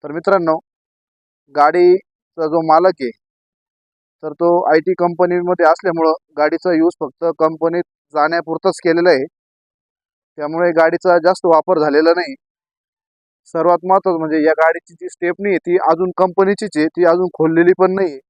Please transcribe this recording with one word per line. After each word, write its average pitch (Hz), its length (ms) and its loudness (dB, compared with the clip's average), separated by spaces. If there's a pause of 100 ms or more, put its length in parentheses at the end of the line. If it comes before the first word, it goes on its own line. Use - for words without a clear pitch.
तर 147 80 -12
मित्रांनो, 170 440 0 (960)
गाडीचा 170 920 0
जो 165 200 -2
मालक 170 360 2
आहे 120 80 -8 (1120)
तर 156 120 -10
तो 170 140 0 (240)
आयटी 165 260 0
कंपनीमध्ये 175 680 -2
असल्यामुळं 165 460 0 (260)
गाडीचा 156 360 -2
यूज 160 260 0
फक्त 156 240 -10 (140)
कंपनीत 160 440 -2 (320)
जाण्यापुरताच 160 680 -2
केलेला 170 260 2
आहे, 139 140 2
त्यामुळे - 1500 -8
गाडीचा 170 480 2
जास्त 180 220 0
वापर 165 320 2
झालेला 151 380 2
नाही. 269 180 -8 (1200)
सर्वात 170 320 0
महत्त्वाचं 190 320 0
म्हणजे 156 260 -2
या 156 140 4
गाडीची 165 360 0
जी - 140 -16
स्टेपनी 180 420 -6
आहे 170 160 -2
ती 180 120 0 (120)
अजून 180 280 0
कंपनीचीच 190 580 -2
आहे, 151 100 0
ती 170 200 -2
अजून 175 220 0 (100)
खोललेली 165 420 2
पण 185 140 2
नाही. 170 240 -4 (120)